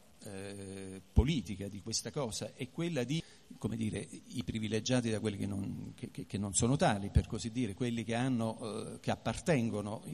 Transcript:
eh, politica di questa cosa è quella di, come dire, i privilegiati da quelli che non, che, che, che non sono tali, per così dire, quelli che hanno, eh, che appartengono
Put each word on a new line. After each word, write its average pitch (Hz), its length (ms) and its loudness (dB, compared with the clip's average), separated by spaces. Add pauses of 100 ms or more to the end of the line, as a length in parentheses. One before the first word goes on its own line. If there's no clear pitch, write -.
(260)
eh, 98 760 -8 (120)
politica 107 540 4
di 98 140 -8
questa 117 280 -4
cosa 110 460 -4
è 131 160 -6
quella 165 320 0
di, 151 180 0 (380)
come 113 160 -2
dire, 107 320 -2 (220)
i 117 140 -4
privilegiati 113 680 0
da 104 80 2
quelli 104 180 0
che 104 80 -2
non, 98 500 -4
che, - 140 -8
che, - 160 -8
che - 140 -4
non 101 160 -2
sono 120 220 6
tali, 104 340 4
per - 160 6
così 113 240 -4
dire, 117 240 -2
quelli 117 280 0
che 113 120 0
hanno, 113 800 0
eh, - 80 -10
che 117 100 0
appartengono 110 920 2 (100)